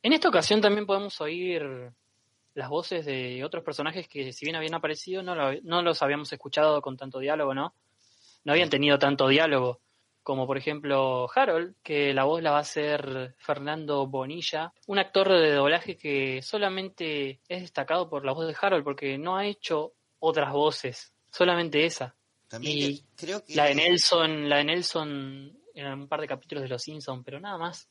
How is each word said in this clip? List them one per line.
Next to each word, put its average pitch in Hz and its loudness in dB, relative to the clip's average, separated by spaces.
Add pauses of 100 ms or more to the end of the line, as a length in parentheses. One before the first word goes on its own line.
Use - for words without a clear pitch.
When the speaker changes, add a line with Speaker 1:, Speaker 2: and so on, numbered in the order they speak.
Speaker 1:
En 233 4
esta 320 4
ocasión 214 4
también 208 4
podemos 196 -2
oír 151 -6 (600)
las 131 -8
voces 160 -4
de 127 -6
otros 165 -8
personajes 160 -6
que, 131 -10
si - -14
bien 160 -4
habían 156 -4
aparecido, 160 -4
no 180 -6
lo, 139 0
no 175 0
los 170 2
habíamos 143 0
escuchado 147 2
con 131 -8
tanto 135 -10
diálogo, 143 0
¿no? 139 -4 (680)
No 147 2
habían 170 4
tenido 143 6
tanto 139 4
diálogo, 135 4 (420)
como 135 -2
por 135 -2
ejemplo 135 0
Harold, 185 2
que 143 0
la 135 4
voz 165 2
la 160 2
va 147 4
a - 4
hacer 143 -4
Fernando 147 -2
Bonilla, 156 -6 (120)
un 196 0
actor 190 4
de 165 8
doblaje 151 2
que 135 -2
solamente 180 -4
es 180 -8
destacado 165 -2
por 143 -6
la 131 -2
voz 165 -4
de 156 -6
Harold, 185 2
porque 139 -4
no 175 -4
ha 202 -2
hecho 165 -4 (240)
otras 156 2
voces, 143 -2 (180)
solamente 170 2
esa. 131 -6 (340)
Speaker 2:
También 143 -6
Speaker 1:
Y 143 -2
Speaker 2:
que, - -20 (120)
creo 190 -8
que 151 -16
Speaker 1:
la 151 4
de 143 4
Nelson, 160 2
la 143 4
de 147 2
Nelson 147 -4 (160)
en 143 -12
un 139 -12
par 151 -4
de 151 -8
capítulos 139 -8
de 131 -8
Los 123 -6
Simpson, 139 -12
pero 139 -14
nada 196 -10
más. 170 -10